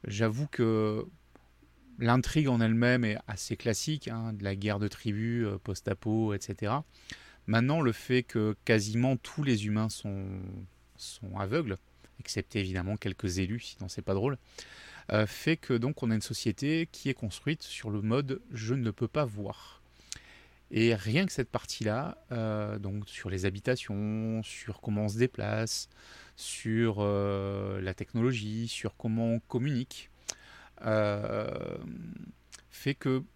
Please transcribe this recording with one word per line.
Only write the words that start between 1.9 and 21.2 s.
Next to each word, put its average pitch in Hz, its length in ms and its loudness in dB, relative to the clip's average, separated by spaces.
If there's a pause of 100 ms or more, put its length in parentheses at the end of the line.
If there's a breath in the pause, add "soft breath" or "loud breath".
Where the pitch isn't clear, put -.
l'intrigue 127 480 4
en 120 140 4
elle-même 117 420 6
est 107 140 0 (100)
assez 104 300 -6
classique, 143 500 -2
hein, 113 240 -4
de 101 100 -6
la 98 140 0
guerre 101 240 0
de 104 80 2
tribus, 113 580 0
euh, 101 120 -2
post-apo, 107 760 0
et 98 60 -2
cetera. 107 460 -2 (600 loud breath)
Maintenant, 127 360 4
le 123 100 4
fait 127 320 2
que 107 400 0
quasiment 117 540 4
tous - 260 -6
les 113 220 4
humains 107 240 2
sont, 98 360 -6 (720)
sont - 420 -10
aveugles, 101 400 0 (440)
excepté - 400 -2
évidemment 92 340 0
quelques 95 440 -2
élus, 101 200 0
sinon - 300 -10
c'est - 120 -8
pas 95 120 -2
drôle, 120 240 0 (760 loud breath)
euh, 107 160 4
fait - 300 0
que - 160 -2
donc 123 280 0
on 120 80 2
a 113 60 4
une 104 60 0
société 147 720 0
qui - 160 -4
est 131 40 0
construite - 500 -4
sur - 260 -8
le 104 120 0
mode « 131 400 0 (100)
je 113 240 -2
ne 113 160 0
peux 113 180 -2
pas 151 160 2
voir ». 104 560 -8 (880 loud breath)
Et 113 240 6
rien 113 320 2